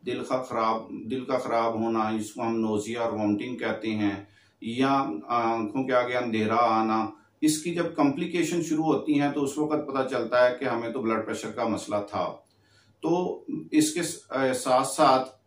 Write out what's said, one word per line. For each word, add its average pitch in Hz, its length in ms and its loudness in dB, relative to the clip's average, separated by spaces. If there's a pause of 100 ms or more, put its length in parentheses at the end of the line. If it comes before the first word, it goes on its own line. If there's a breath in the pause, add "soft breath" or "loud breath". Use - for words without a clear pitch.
दिल 123 180 -4
का 131 160 -2
खराब, 113 500 -2 (180)
दिल 127 180 -4
का 131 140 0
खराब 117 440 0
होना, 110 300 0
जिसको 110 300 -6
हम 113 140 0
nausea 113 460 -2
और 113 140 -2
vomiting 107 440 0
कहते 113 280 -4
हैं, 104 400 -2 (340 soft breath)
या 120 260 0
आंखों 117 960 0
के 131 80 -2
आगे 123 220 2
अंधेरा 110 420 0
आना। 113 560 2 (300 loud breath)
इसकी 156 320 2
जब 165 200 -2
complication 165 680 0
शुरू 151 200 0
होती 151 320 2
हैं 143 180 4
तो 147 80 -2
उस 139 180 0
वक्त 151 300 0
पता 131 160 0
चलता 123 400 2
है 123 120 4
कि 139 100 -4
हमें 117 260 -2
तो 104 100 -4
blood 110 220 0
pressure - 260 -6
का 117 180 -2
मसला 101 340 -2
था। 95 220 -4 (760 soft breath)
तो - 440 0 (260)
इसके 156 300 4
स-, - 300 -8
अ, 131 200 2
साथ 131 320 2
साथ 131 400 4 (220)